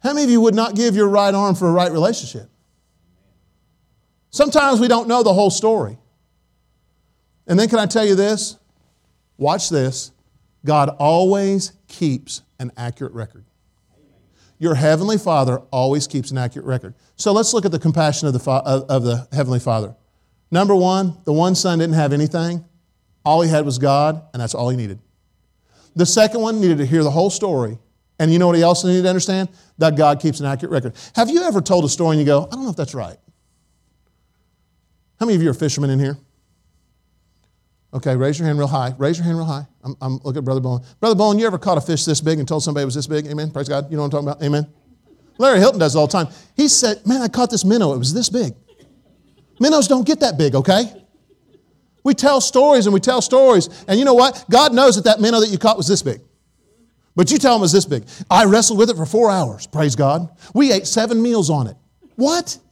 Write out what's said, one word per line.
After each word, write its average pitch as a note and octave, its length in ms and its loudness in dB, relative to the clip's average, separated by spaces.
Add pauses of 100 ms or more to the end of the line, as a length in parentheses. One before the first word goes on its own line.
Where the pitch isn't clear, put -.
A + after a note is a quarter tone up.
How C#4 120 -2
many D4 100 0
of B3 80 2
you A#3 100 6
would A3 140 4
not A3+ 200 -2
give A3+ 200 0
your G#3 120 2
right G3+ 280 2
arm G3 180 0
for F3+ 160 0
a - 20 2
right F3 200 2
relationship? D#3+ 560 -4 (1900)
Sometimes C#4 460 2
we B3 80 2
don't A#3 220 0
know A#3+ 140 2
the G#3 100 2
whole G3 160 2
story. F#3 480 -2 (1500)
And E3+ 120 2
then A3+ 80 2
can A3 120 0
I G#3 60 0
tell G#3+ 200 0
you G3 100 2
this? G#3 400 -2 (840)
Watch D3 320 -2
this. C3 440 -4 (500)
God C#3+ 360 0
always F#3+ 760 0 (160)
keeps - 520 -6 (160)
an B2+ 200 -10
accurate A#2+ 340 -10
record. G#2+ 320 -14 (1120)
Your E3 160 0
heavenly D#3+ 440 2
Father C#3 400 0 (120)
always C3+ 380 -2
keeps C3+ 240 -8
an C3+ 60 -6
accurate B2+ 280 -8
record. B2+ 280 -8 (240)
So G#3 160 0
let's G#3+ 200 0
look G#3 120 -2
at F3 80 -2
the D#3 60 -4
compassion D#3 460 -2
of C#3 80 -2
the B2 60 -2
fa-, C3+ 260 -2
of, C3+ 240 -2
of C3+ 140 0
the A#2+ 300 -4
heavenly B2+ 260 -2
Father. A2 380 -6 (520)
Number G3 280 2
one, F#3 480 0
the D3+ 80 -2
one F3 200 2
son F3 260 -2
didn't E3 160 0
have D3 180 0
anything. E3 500 -4 (640)
All D#3+ 160 2
he E3 80 2
had D3+ 160 0
was B2+ 140 -6
God, D3 520 0
and B2 100 -10
that's A2+ 140 -6
all B2 140 -4
he B2+ 80 -4
needed. G2+ 220 -10 (1000)
The E3+ 80 2
second G#3+ 340 2
one A3 220 -2
needed E3+ 160 2
to C#3+ 80 -2
hear D#3 180 0
the D3 80 0
whole E3+ 180 0
story. C3 480 -4 (400)
And D#3+ 140 2
you E3+ 80 4
know F3+ 80 4
what F3 80 2
he E3+ 80 4
also F3 240 2
needed F3+ 160 0
to F#3 60 2
understand? F#3 400 -2 (280)
That D#3 200 0
God D3 240 2
keeps D#3 180 -4
an C#3+ 60 -6
accurate C#3 260 -6
record. B2+ 240 -6 (200)
Have A#3 140 2
you E4+ 140 2
ever B3+ 160 0
told F3 240 0
a C#3+ 60 0
story D#3+ 260 0
and D3+ 60 2
you D3 40 0
go, C#3+ 240 2
"I A#3 60 -12
don't C4+ 80 -10
know B3 60 -6
if E3 80 -8
that's - 180 -8
right"? F#2 220 -12 (2000)
How A3+ 80 -2
many G#3+ 80 2
of E3 80 2
you D#3 80 2
are - 20 -2
fishermen C#3 380 -4
in C3+ 80 0
here? C#3 180 -2 (1800)
Okay, C3 220 -4
raise C#3+ 240 -2
your E3 80 -2
hand D3 100 -2
real C#3+ 100 -2
high. C3 300 -4
Raise D#3 220 -2
your E3+ 60 -4
hand E3+ 120 -2
real E3 80 -6
high. C#3+ 220 -8 (160)
I'm, C#3 180 -12
I'm C3 120 -6 (100)
looking C#3 160 -6
at C3 60 -8
Brother C3+ 160 -2
Bowen. B2 200 -4 (180)
Brother A3+ 140 2
Bowen, G#3 240 2
you A3+ 80 0
ever F#3+ 140 -4
caught F3+ 180 0
a C#3 40 -2
fish E3 240 -4
this D3+ 160 -2
big D#3 180 -2
and C3 80 -6
told D3+ 160 -4
somebody C#3+ 180 -4
it C#3 40 -4
was C3 100 -6
this C#3+ 100 -6
big? D3+ 220 -6
Amen. D3+ 240 -8
Praise C#3+ 180 -8
God. C#3+ 220 -4
You D#3 60 -6
know D3 60 -4
what C#3+ 120 -4
I'm D3 100 -4
talking - 40 -4
about? D3 140 -8
Amen. D3 240 -2 (720)
Larry B3 220 4
Hilton A3 200 4
does D3+ 140 2
it D#3 60 0
all D3+ 80 4
the - 40 -4
time. F3 160 -2 (280)
He D4 120 2
said, G#3+ 380 -2
"Man, B3+ 160 0
I A#3 60 -2
caught - 240 -2
this A3+ 140 -4
minnow. F#3+ 280 2
It B2+ 60 -4
was C3 140 -2
this A#3 160 -4
big." F#3 260 -4 (1040)
Minnows C#4+ 280 4
don't B3+ 200 2
get D#4 140 0
that G3 180 -2
big, C#3 160 2
okay? F#3+ 360 2 (1120)
We C4+ 120 2
tell C4+ 260 2
stories C4 460 4
and G3+ 60 2
we F#3+ 60 2
tell B3+ 220 0
stories. B3+ 480 4 (180)
And G3 120 2
you C#4 60 2
know C4 100 6
what? B3+ 340 2
God B3+ 240 6
knows B3 220 6
that G3 80 -4
that G#3+ 180 2
minnow A3+ 180 2
that A3 100 2
you F#3 100 -4
caught A3 180 2
was D3+ 100 -4
this F#3+ 140 0
big. B2 200 -8 (960)
But E3+ 140 2
you D4 80 2
tell B3 180 4
him A3 40 0
it G3 40 0
was D#3+ 100 0
this F#3+ 120 4
big. B2 200 -6 (220)
"I A3 180 4
wrestled G#3+ 340 2
with A3+ 100 4
it A3 60 -2
for E3 100 -6
four A3 240 2
hours. C#3+ 380 -4
Praise D3+ 280 -2
God. D3 340 0 (260)
We C4+ 160 4
ate F#3+ 160 0
seven A3+ 340 0
meals A3 300 0
on C3+ 160 -2
it." F#2+ 100 -14 (380)
What? D#4+ 420 -2 (140)